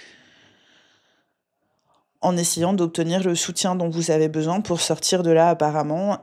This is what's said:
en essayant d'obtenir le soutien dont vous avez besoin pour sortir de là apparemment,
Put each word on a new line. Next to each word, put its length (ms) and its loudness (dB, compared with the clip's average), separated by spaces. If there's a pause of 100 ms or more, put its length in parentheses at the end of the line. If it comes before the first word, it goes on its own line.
(2250)
en 160 2
essayant 380 0
d'obtenir 500 0
le 100 0
soutien 400 -2
dont 140 -2
vous 220 -2
avez 180 2
besoin 320 -2
pour 220 -4
sortir 400 0
de 80 2
là 180 6
apparemment, 760 0